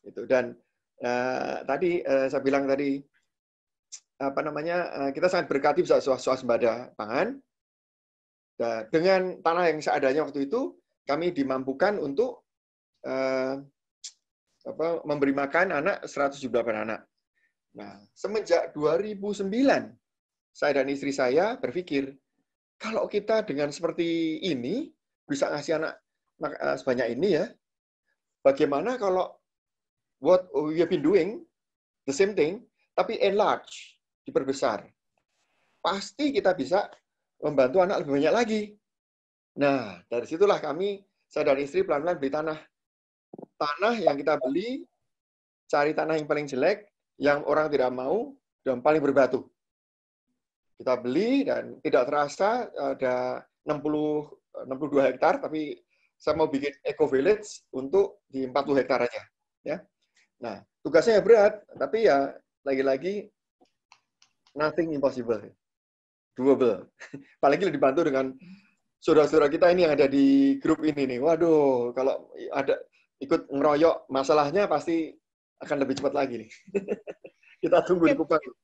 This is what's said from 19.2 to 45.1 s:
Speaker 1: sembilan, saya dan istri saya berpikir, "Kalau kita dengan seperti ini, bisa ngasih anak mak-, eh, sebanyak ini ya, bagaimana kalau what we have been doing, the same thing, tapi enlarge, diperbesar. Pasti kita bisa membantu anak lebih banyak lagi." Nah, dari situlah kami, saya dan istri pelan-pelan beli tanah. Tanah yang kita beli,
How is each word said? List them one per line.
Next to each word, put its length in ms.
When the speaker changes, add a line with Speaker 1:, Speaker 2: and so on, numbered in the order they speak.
Speaker 1:
sembilan, 560
saya 240
dan 100
istri 220
saya 480
berpikir, 560
"Kalau 320
kita 320
dengan 320
seperti 720
ini, 480
bisa 240
ngasih 320
anak 160
mak-, 160
eh, 240
sebanyak 300
ini 160
ya, 160
bagaimana 560
kalau 320
what 320
we 260
have 120
been 120
doing, 380
the 80
same 180
thing, 320
tapi 260
enlarge, 800
diperbesar. 600
Pasti 500
kita 240
bisa 320
membantu 420
anak 160
lebih 220
banyak 120
lagi." 280
Nah, 500
dari 220
situlah 320
kami, 420
saya 240
dan 80
istri 240
pelan-pelan 320
beli 160
tanah. 260
Tanah 400
yang 160
kita 240
beli, 480